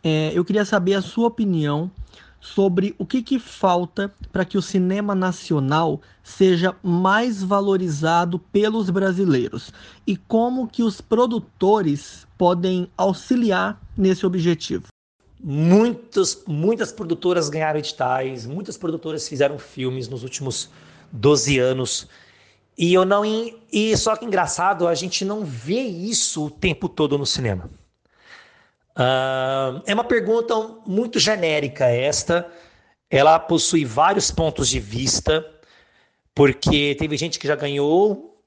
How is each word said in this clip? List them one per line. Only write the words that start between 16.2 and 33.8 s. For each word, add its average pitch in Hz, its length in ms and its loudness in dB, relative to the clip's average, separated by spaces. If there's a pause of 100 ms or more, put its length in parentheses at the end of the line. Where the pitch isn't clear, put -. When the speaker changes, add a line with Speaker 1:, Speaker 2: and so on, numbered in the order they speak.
Speaker 2:
muitas 180 460 -2
produtoras 170 560 -2
ganharam 156 320 -2
editais, 131 680 -4
muitas 170 300 -10
produtoras 160 500 -6
fizeram 143 320 0
filmes 127 520 -6
nos 123 120 -10
últimos 131 480 -8 (440)
doze 139 460 4
anos, 127 500 -2 (680)
e 175 160 2
eu 185 120 6
não 202 180 2
en-, 220 320 -4 (160)
e 214 240 2
só 220 220 0
que 240 80 -12
engraçado, 185 600 0
a 170 100 2
gente 185 280 -6
não 208 220 -4
vê 139 340 -4
isso 190 680 -4
o 147 40 -6
tempo 170 400 -2
todo 147 280 0
no 139 80 -2
cinema. 95 440 -4 (1300)
Ah, 131 920 0
é 202 80 -2
uma 233 100 0
pergunta 226 500 0 (320)
muito 226 340 -2
genérica 156 680 0
esta, 151 600 0 (640)
ela 156 300 6
possui 160 440 0